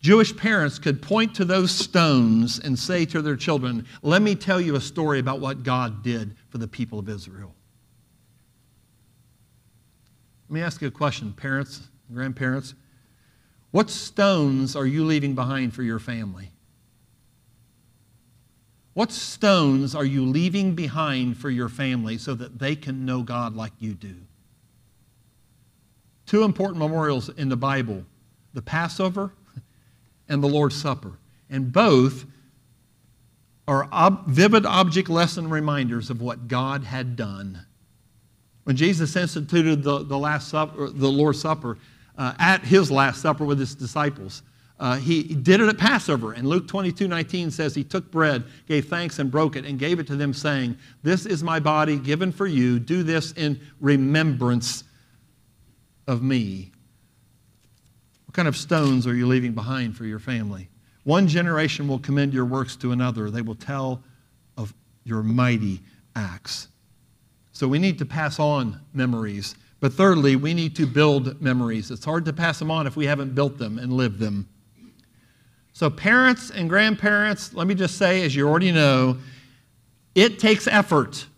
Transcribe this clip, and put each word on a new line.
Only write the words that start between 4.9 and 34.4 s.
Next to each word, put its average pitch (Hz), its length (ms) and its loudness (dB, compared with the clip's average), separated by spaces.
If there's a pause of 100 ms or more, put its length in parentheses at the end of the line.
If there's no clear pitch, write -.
about 131 180 -4
what 135 240 -8
God 120 400 -2
did 113 320 -6 (160)
for 127 80 -10
the 113 80 -6
people 113 320 -8
of 101 100 -10
Israel." 95 460 -14 (3000)
Let 147 60 -10
me 160 60 -4
ask 170 220 -6
you 143 60 -4
a - 20 -4
question, 123 420 -4
parents, 139 500 -6 (300)
grandparents. 131 640 -4 (960)
What 214 200 2
stones 143 840 2
are 139 120 -2
you 147 180 0
leaving 143 320 0
behind 127 360 -2
for 127 120 -6
your 113 160 -2
family? 98 500 -10 (2500)
What 226 180 -2
stones 139 840 2
are 147 100 -2
you 135 220 0
leaving 180 480 0
behind 139 640 -2
for 123 120 -8
your 123 200 -2
family 120 500 -4
so 135 160 -6
that 120 240 -12
they 139 160 -4
can 135 320 -8
know 127 160 -2
God 120 320 -6
like 110 240 -10
you 110 160 -8
do? 95 220 -16 (2000)
Two 208 160 4
important 190 380 0
memorials 151 480 0
in 143 200 -6
the 131 80 -2
Bible, 120 480 -4 (480)
the 135 100 -12
Passover 185 680 -4 (960)
and 143 140 0
the 143 60 4
Lord's 143 280 2
Supper. 117 420 -6 (320)
And 135 220 -4
both 135 520 6 (1400)
are 139 240 2
ob-, 180 360 4
vivid 202 360 6